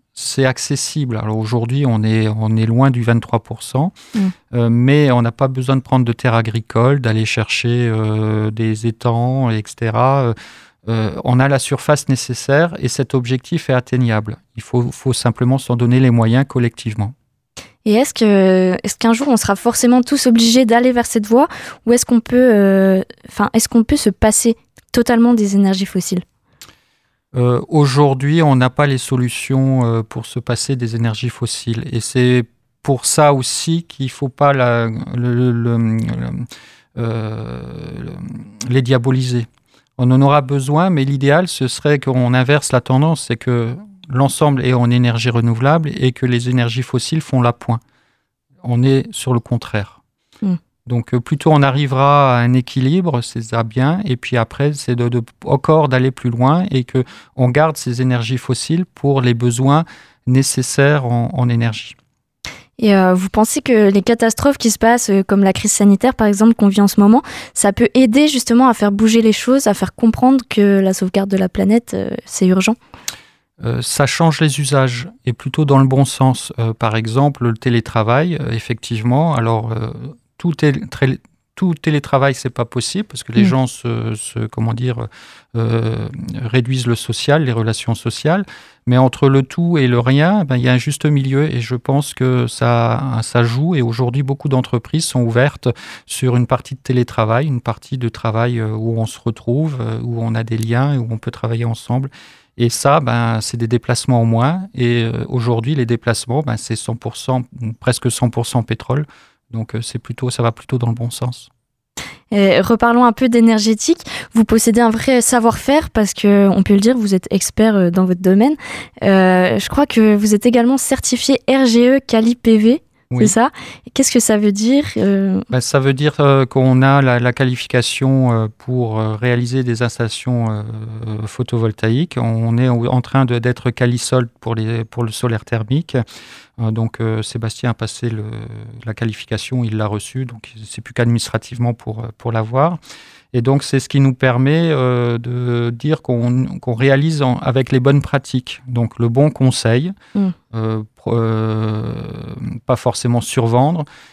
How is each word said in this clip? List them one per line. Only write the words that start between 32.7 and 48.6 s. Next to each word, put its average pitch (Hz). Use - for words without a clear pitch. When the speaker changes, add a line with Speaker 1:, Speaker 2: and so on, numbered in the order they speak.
Speaker 1:
pour 139
ça 147
aussi 165
qu'il -
faut -
pas 143
la, 120
le, 123
le, 123
le, 117
le, 110
euh, 110
les 127
diaboliser. 123
On 127
en 127
aura 143
besoin, 143
mais 143
l'idéal, 139
ce 131
serait 147
qu'on 127
inverse 127
la 123
tendance, 147
c'est 120
que 120
l'ensemble 135
est 127
en 120
énergie 123
renouvelable 120
et 127
que -
les 123
énergies 123
fossiles 151
font 131
l'appoint. 120